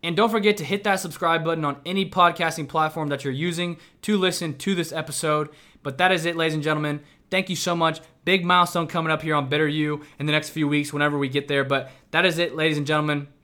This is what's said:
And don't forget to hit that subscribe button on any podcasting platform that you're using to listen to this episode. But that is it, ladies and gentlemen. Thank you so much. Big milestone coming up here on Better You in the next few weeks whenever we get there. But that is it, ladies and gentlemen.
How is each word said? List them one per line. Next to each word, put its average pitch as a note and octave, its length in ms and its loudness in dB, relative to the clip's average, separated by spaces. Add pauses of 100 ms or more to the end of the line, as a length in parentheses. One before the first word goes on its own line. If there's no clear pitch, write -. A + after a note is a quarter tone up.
And E3 140 -2
don't G#3+ 140 4
forget G#3 280 2
to D#3+ 60 -4
hit G3 200 -4
that F#3+ 160 2
subscribe E3 440 0
button D#3+ 200 -2
on C#3+ 200 -2
any F#3+ 240 -2
podcasting E3+ 600 2
platform D#3 400 -2
that C#3 160 -4
you're C3+ 100 -2
using E3+ 420 -4 (260)
to G#3+ 140 2
listen F3+ 420 0
to G3 160 0
this E3 180 -4
episode. D3+ 580 -2 (320)
But C3+ 160 -8
that F#3 140 4
is E3 120 0
it, E3+ 120 -2
ladies E3 180 0
and D3+ 80 -2
gentlemen. D3 380 -2 (300)
Thank F#3+ 200 0
you E3+ 60 -2
so F3 200 -2
much. D#3+ 240 0 (240)
Big F3+ 200 2
milestone F3 420 4
coming D#3+ 260 -2
up D#3 100 -2
here D#3 120 0
on C#3 140 0
Better D3+ 200 2
You D3+ 340 -2 (160)
in C#3+ 80 -4
the D3+ 60 0
next D3+ 180 0
few D#3 160 0
weeks D3 260 0
whenever D3 260 0
we C#3 100 0
get C#3 200 -2
there. C#3 160 2
But C3+ 260 -2 (200)
that E3 140 2
is E3 140 2
it, E3+ 180 0
ladies D#3 220 2
and C#3+ 80 -4
gentlemen. D3+ 420 0 (160)